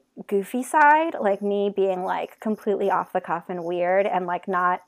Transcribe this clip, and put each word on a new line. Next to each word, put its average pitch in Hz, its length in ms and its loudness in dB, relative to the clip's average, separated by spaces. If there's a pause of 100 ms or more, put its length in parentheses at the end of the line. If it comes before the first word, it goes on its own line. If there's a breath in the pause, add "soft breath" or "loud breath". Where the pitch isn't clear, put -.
(260)
goofy 202 360 -2
side, 311 580 4
like, 202 220 0
me 202 320 0
being, 190 300 0
like, 180 360 -6
completely 202 500 -2
off 180 220 -2
the 185 80 0
cuff 170 280 -4
and 175 160 -8
weird 180 420 2
and, 185 200 -2
like, 175 200 -6
not 180 420 0